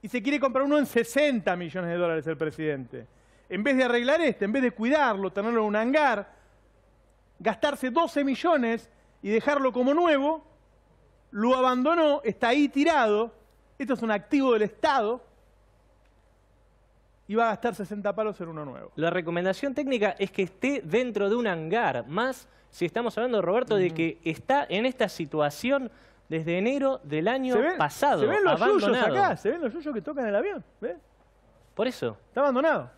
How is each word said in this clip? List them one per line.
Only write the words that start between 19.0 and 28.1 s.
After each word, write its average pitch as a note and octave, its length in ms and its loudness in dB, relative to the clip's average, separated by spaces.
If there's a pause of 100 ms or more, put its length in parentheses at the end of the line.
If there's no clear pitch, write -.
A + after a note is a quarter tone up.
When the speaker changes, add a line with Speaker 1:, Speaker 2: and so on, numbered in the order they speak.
Speaker 2:
recomendación F3+ 640 -2
técnica B3 440 0
es G3 120 -2
que - 120 -4
esté B3+ 400 -4
dentro G3+ 460 0
de G#3+ 80 2
un A#3+ 100 0
hangar. E3 600 -2
Más A3+ 420 -4 (220)
si - 160 -4
estamos A3+ 320 -4
hablando, A3+ 240 0
Roberto, G#3 340 0
de F#3 120 2
Speaker 1:
Ujú. D#3+ 60 -4
Speaker 2:
que E3 300 -2
está C4 440 -2
en G#3 180 -2
esta B3+ 240 0
situación F3 800 -2 (380)
desde D#3+ 300 -2
enero C4+ 440 0
del D3+ 260 -2
año B3+ 260 0
Speaker 1:
¿Se G#3+ 60 4
ven, E4 180 0
Speaker 2:
pasado, F3+ 420 2